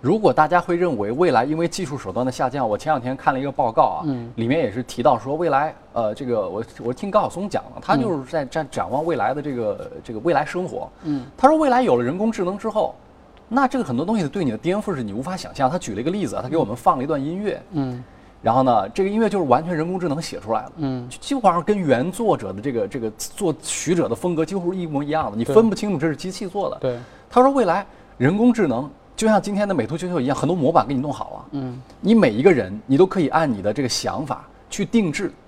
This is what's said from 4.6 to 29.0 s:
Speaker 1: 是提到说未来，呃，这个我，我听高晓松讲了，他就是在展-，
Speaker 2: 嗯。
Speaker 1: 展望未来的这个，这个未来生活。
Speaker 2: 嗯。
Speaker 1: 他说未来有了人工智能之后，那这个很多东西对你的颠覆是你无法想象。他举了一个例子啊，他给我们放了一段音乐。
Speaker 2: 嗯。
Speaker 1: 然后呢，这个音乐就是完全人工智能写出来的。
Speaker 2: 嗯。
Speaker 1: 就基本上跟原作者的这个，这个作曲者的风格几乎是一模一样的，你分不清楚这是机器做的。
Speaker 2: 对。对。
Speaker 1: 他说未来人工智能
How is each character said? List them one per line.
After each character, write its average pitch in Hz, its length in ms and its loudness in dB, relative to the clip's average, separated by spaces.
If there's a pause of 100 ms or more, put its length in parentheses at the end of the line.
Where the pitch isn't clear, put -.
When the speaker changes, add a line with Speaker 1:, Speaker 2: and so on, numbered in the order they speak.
Speaker 1:
是 120 120 -6
提 - 180 -8
到 127 160 4
说 135 160 -6
未 160 160 -2
来， 143 240 0 (200)
呃， 110 200 -2
这 131 140 -8
个 110 200 0
我， 101 160 -6 (200)
我 120 100 -2
听 202 160 -8
高 107 120 4
晓 95 80 0
松 190 200 -6
讲 - 140 -4 (120)
了， 107 60 -14
他 - 160 2
就 233 140 2
是 135 200 -4
在 151 140 -2
展-， 156 200 -4
Speaker 2:
嗯。 - 40 -16
Speaker 1:
展 92 200 -4
望 135 140 -2
未 165 120 0
来 113 180 0
的 147 80 -4
这 143 140 -6
个， 107 360 -4 (120)
这 120 100 -12
个 107 60 -6
未 151 120 0
来 151 140 2
生 180 220 -6
活。 - 200 -8 (160)
Speaker 2:
嗯。 143 220 -4 (100)
Speaker 1:
他 - 120 4
说 311 100 8
未 302 140 4
来 247 100 4
有 175 160 4
了 123 60 0
人 131 120 0
工 214 160 0
智 202 120 -4
能 185 120 -2
之 220 140 -6
后， - 260 -2 (520)
那 262 200 2
这 269 120 0
个 220 40 0
很 127 140 -2
多 151 80 -2
东 220 120 0
西 170 120 0
对 185 160 -2
你 123 60 0
的 107 60 -4
颠 185 220 0
覆 202 160 -4
是 131 60 -4
你 104 100 -6
无 110 120 -6
法 180 120 -6
想 90 200 -12
象。 139 120 2
他 170 120 0
举 110 160 -6
了 107 60 -4
一 - 20 -4
个 156 80 0
例 196 160 -2
子 - 80 -6
啊， 98 80 -4
他 123 40 -8
给 147 80 -4
我 160 80 4
们 110 120 -2
放 156 240 2
了 123 40 -2
一 143 40 -4
段 151 120 -2
音 151 160 -4
乐。 202 240 -4 (120)
Speaker 2:
嗯。 127 320 -4 (380)
Speaker 1:
然 113 140 2
后 131 80 6
呢， 110 260 4
这 190 140 -2
个 196 60 0
音 208 120 0
乐 220 80 2
就 202 80 -2
是 175 80 0
完 131 180 4
全 170 140 -4
人 156 100 -2
工 185 120 -4
智 175 80 -2
能 147 120 -2
写 - 200 -8
出 110 120 -6
来 110 120 -2
的。 135 140 -14
Speaker 2:
嗯。 131 300 -4
Speaker 1:
就 127 120 -14
基 - 160 -4
本 247 80 -4 (100)
上 175 100 -2
跟 208 140 2
原 151 340 2
作 175 240 2
者 107 160 -8
的 98 80 -8
这 135 120 -4
个， 107 160 -2
这 127 120 -8
个 113 120 -4
作 - 500 -4
曲 - 320 -4
者 147 160 2
的 113 60 0
风 175 180 -2
格 160 100 0
几 160 120 -4
乎 175 180 -2
是 190 60 -4
一 175 80 -4
模 147 160 -2
一 143 60 -6
样 151 200 -2
的， 104 80 -6
你 117 80 0
分 214 240 6
不 196 60 0
清 208 160 -4
楚 170 80 0
这 160 80 0
是 151 80 0
机 185 160 -10
器 190 160 -8
做 180 200 -4
的。 - 120 -6
Speaker 2:
对。 127 140 -2
对。 120 60 -8 (300)
Speaker 1:
他 240 140 4
说 277 80 6
未 269 140 2
来 185 200 0 (320)
人 147 180 4
工 233 160 6
智 226 140 2
能 135 240 -2 (260)